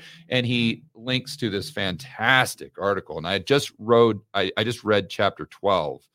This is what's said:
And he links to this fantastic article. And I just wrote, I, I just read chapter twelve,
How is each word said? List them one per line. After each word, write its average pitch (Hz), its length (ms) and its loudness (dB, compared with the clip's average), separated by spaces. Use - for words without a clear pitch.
And 123 140 0
he 117 380 0
links 127 420 -6
to 113 140 -2
this 98 200 -4
fantastic 98 1080 -2
article. 92 420 -2
And 78 80 -6
I 98 120 0
just 135 400 0
wrote, 113 460 4
I, 95 220 0
I 110 80 0
just 117 180 -4
read 104 260 2
chapter 95 380 -2
twelve, 82 560 -2